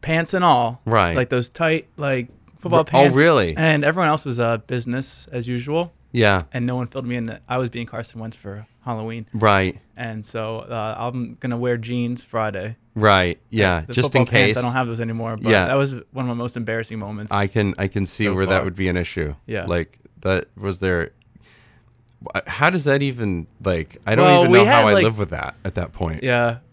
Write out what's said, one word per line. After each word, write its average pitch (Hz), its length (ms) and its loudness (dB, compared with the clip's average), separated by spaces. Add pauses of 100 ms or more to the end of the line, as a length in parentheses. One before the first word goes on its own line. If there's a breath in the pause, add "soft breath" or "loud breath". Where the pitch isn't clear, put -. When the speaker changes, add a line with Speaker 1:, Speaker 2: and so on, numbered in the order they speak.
Speaker 1:
Pants 160 320 -2
and 180 100 0
all. 123 400 2
Speaker 2:
Right. 117 320 2
Speaker 1:
Like 127 140 0
those 123 180 -2
tight, 160 480 -2
like, 135 320 -4 (320)
football 165 200 2
Speaker 2:
R-, - 20 4
oh, - 100 -2
Speaker 1:
pants. 135 260 6
Speaker 2:
really? 135 380 6
Speaker 1:
And 156 300 2
everyone 160 240 2
else 151 160 0
was, 120 160 -4
uh, 117 160 0
business 123 760 -6
as 120 160 -8
usual. 147 460 -4 (180)
Speaker 2:
Yeah. 104 300 2 (100)
Speaker 1:
And 120 140 -4
no 127 100 -4
one 127 120 -6
filled 135 180 -10
me 120 100 -6
in 117 120 -8
that 110 200 -14
I 127 100 -4
was 127 120 -2
being 120 160 -10
Carson 113 340 -12
Wentz 113 160 -12
for 104 300 -14 (180)
Halloween. 113 500 -8
Speaker 2:
Right. 101 460 2 (160)
Speaker 1:
And 113 300 -12
so, 113 340 -8
uh, 110 380 -8
I'm 120 420 -6
gonna 123 180 -4
wear 120 200 0
jeans 120 460 -4
Friday. 107 520 -6 (200)
Speaker 2:
Right. 95 440 4 (100)
Yeah. 95 320 2
Speaker 1:
The 95 120 -12
Speaker 2:
Just 123 140 0
Speaker 1:
football - 160 2
Speaker 2:
in - 20 2
case. 107 300 2
Speaker 1:
pants, - 20 -4
I 123 40 -4
don't 123 120 -4
have 127 140 -2
those 113 120 -8
anymore, 113 380 -6
but 110 120 -4
Speaker 2:
Yeah. 95 180 4
Speaker 1:
that 131 80 0
was 139 180 0 (180)
one 135 140 -6
of - 20 -4
my 120 60 -4
most 120 240 -6
embarrassing 113 420 -6
moments 104 320 -10
Speaker 2:
I 101 160 0
can, 101 300 0
I 98 100 -2
can 98 180 -2
see 107 200 -4
Speaker 1:
so 98 80 0
Speaker 2:
where 95 140 0
that 92 100 2
Speaker 1:
far. 87 80 0
Speaker 2:
would 90 100 -6
be 95 140 -2
an 90 80 0
issue. 82 380 -4 (100)
Speaker 1:
Yeah. 98 200 -8
Speaker 2:
Like, 87 340 -4 (220)
that 92 260 -2 (120)
was 98 200 -6
there. 90 320 -2 (1120 soft breath)
Wh-, - 220 -8
how 151 220 0
does 180 140 0
that 139 180 4
even, 110 460 -2 (160)
like, 87 420 -4
I - 100 0
don't 180 100 6
Speaker 1:
Well, 180 160 8
Speaker 2:
even 175 100 6
Speaker 1:
we 185 80 8
Speaker 2:
know 202 60 8
how 254 140 6
Speaker 1:
had, - 80 6
Speaker 2:
I 202 60 6
Speaker 1:
like 196 120 6
Speaker 2:
live 110 140 0
with 92 100 -2
that 67 340 -8
at 90 120 -6
that 85 180 -6
point. 80 300 -4
Speaker 1:
Yeah. 120 340 0 (160)